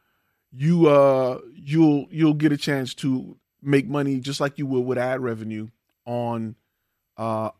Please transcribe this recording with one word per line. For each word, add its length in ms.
you, 380
uh, 520
you'll, 560
you'll 240
get 180
a 40
chance 380
to 420
make 240
money 340
just 200
like 180
you 80
would 180
with 140
ad 220
revenue 480
on, 480
uh, 440